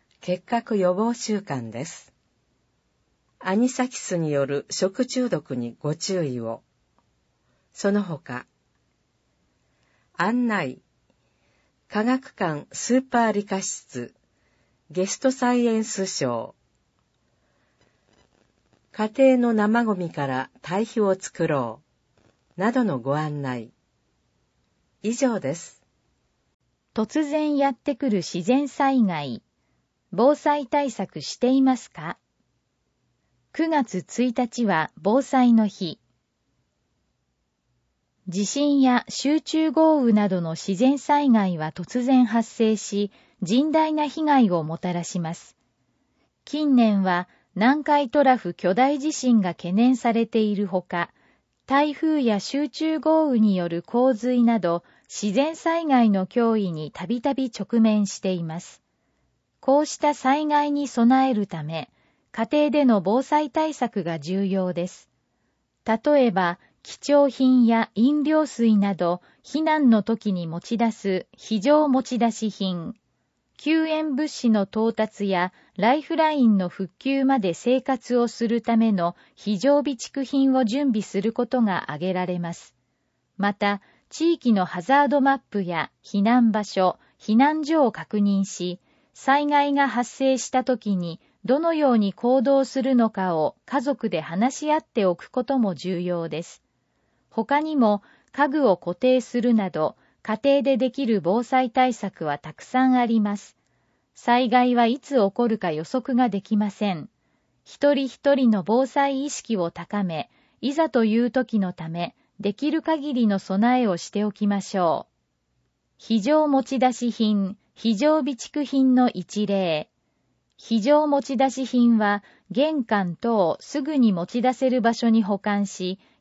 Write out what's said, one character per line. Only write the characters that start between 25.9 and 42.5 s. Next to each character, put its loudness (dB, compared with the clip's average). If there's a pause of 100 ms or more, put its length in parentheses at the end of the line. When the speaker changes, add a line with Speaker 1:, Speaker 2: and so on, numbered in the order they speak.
Speaker 2:
突 -2
然 -2
や 2
っ -4
て -6
く -4
る 0
自 -6
然 0
災 0
害。 -4 (720)
防 2
災 -2
対 -2
策 -10
し -12
て 0
い 2
ま 2
す -16
か？ -12 (1300)
九 -2
月 0
一 -2
日 -2
は 0
防 0
災 4
の 4
日。 -8 (2250)
地 -2
震 0
や 2
集 -2
中 -2
豪 4
雨 4
な 2
ど -2
の -6
自 -6
然 2
災 2
害 2
は -6
突 -6
然 4
発 -2
生 0